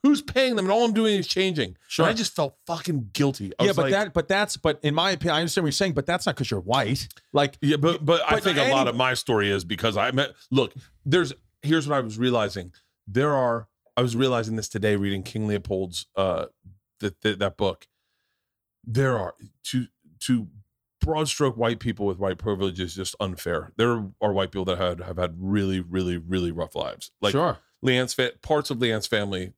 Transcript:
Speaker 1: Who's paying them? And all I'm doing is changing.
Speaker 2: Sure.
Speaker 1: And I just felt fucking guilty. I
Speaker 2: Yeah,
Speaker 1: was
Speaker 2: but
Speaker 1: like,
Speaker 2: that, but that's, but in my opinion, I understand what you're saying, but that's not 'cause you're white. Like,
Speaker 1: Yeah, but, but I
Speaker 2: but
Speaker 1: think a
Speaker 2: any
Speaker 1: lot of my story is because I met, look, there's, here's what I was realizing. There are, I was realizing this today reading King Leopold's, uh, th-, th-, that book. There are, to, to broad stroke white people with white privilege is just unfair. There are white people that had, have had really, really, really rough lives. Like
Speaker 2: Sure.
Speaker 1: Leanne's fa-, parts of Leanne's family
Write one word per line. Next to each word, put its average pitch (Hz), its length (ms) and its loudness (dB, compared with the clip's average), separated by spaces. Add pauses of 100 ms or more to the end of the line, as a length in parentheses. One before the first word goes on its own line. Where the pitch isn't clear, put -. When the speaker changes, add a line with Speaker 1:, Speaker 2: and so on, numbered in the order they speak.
Speaker 1:
Who's 294 200 4
paying 254 340 0
them? 190 80 0
And 190 80 2
all 233 140 4
I'm 220 80 2
doing 220 220 4
is 185 100 -2
changing. 160 500 0 (100)
Speaker 2:
Sure. 160 200 2
Speaker 1:
And 220 80 2
I - 20 -2
just 226 180 -4
felt 147 220 -4 (100)
fucking 151 460 -4
guilty. 131 460 0
I 123 60 4
Speaker 2:
Yeah, 202 60 6
Speaker 1:
was 185 60 0
Speaker 2:
but 170 60 2
Speaker 1:
like, 135 100 2
Speaker 2:
that, 196 220 0
but 160 140 0
that's, 202 280 0
but 151 260 0
in 147 120 2
my 175 160 2
opinion, 165 260 0
I 156 40 2
understand 170 240 0
what - 20 2
you're 139 60 0
saying, 190 200 0
but 127 140 -2
that's 180 180 -2
not 147 120 0
'cause - 140 -4
you're 104 100 -2
white. 117 460 0 (280)
Like, 139 260 2
Speaker 1:
Yeah, 147 160 4
but, 156 260 2
but 170 240 2
I 220 100 4
Speaker 2:
but 208 80 0
Speaker 1:
think 180 120 2
a 143 60 2
Speaker 2:
any 262 100 4
Speaker 1:
lot 131 160 4
of 120 80 -2
my 127 160 2
story 107 380 2
is 98 120 0
because 101 360 -2
I 117 140 2
met, 135 200 0 (180)
look, 127 220 2 (320)
there's, 143 300 2 (260)
here's 151 260 0
what 147 100 0
I 135 40 2
was 110 160 -6
realizing. 104 560 0 (340)
There 135 280 2
are, 117 340 0 (260)
I 120 60 2
was 120 160 0
realizing 117 400 0
this 107 140 -6
today 104 260 2
reading 98 260 -2
King 110 240 -4
Leopold's, 95 600 -4 (100)
uh, 90 300 0 (520)
th-, 101 220 -4
th-, 104 180 0
that 98 200 -2
book. 95 280 -2 (1000)
There 127 320 0
are, 92 160 -6 (300)
to, 127 220 -2 (340)
to 120 280 0 (520)
broad 156 280 0
stroke 135 280 0
white 113 240 0
people 104 260 -2
with 92 120 0
white 95 200 -2
privilege 95 420 -2
is 87 140 -4
just 92 260 -8
unfair. 87 560 -4
There 117 300 -2 (160)
are 104 100 2
white 95 180 0
people 95 160 -6
that 90 120 -2
had, 90 220 -2
have 87 180 -10
had 90 200 -2
really, 95 420 0
really, 90 360 -2
really 87 340 -2
rough 82 240 -8
lives. - 360 -8 (100)
Like 101 120 2
Speaker 2:
Sure. 156 260 0 (260)
Speaker 1:
Leanne's 127 300 2
fa-, 127 180 0 (100)
parts 147 280 0
of 127 80 -4
Leanne's 113 280 0
family 95 520 -2